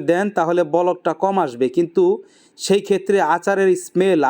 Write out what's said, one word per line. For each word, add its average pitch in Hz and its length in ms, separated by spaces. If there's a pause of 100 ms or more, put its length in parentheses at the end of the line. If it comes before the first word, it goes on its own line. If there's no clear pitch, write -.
(120)
দেন, 185 140 (120)
তাহলে 175 240 (140)
বলকটা 175 360 (120)
কম 196 120 (100)
আসবে, 123 240
কিন্তু 170 340 (560)
সেই 196 220
ক্ষেত্রে 196 360 (180)
আচারের 190 340 (160)
স্মেল, 180 340 (100)